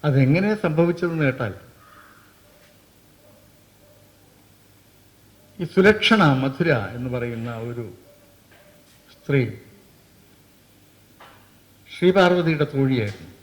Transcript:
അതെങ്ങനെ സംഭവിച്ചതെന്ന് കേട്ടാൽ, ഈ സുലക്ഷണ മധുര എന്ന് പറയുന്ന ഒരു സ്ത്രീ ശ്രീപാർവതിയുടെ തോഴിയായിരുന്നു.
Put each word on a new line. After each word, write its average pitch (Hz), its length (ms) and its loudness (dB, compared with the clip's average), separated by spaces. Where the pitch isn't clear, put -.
അതെങ്ങനെ 151 580 2
സംഭവിച്ചതെന്ന് 170 600 -2
കേട്ടാൽ, 127 300 -4
ഈ 185 40 -6
സുലക്ഷണ 208 600 4
മധുര 135 400 0
എന്ന് 120 360 -6
പറയുന്ന 117 460 -6
ഒരു 117 380 -10
സ്ത്രീ 139 280 -2
ശ്രീപാർവതിയുടെ 175 760 2
തോഴിയായിരുന്നു. 131 680 -2